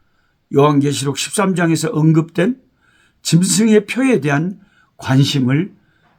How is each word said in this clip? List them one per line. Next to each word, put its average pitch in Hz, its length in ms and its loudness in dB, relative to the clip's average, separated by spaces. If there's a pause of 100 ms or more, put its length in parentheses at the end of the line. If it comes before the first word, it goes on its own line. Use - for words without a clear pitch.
(560)
요한계시록 143 600 0
십삼 190 380 -4
장에서 160 340 -2
언급된 160 720 0 (600)
짐승의 202 640 2
표에 247 360 0
대한 147 380 -4 (380)
관심을 135 760 0 (440)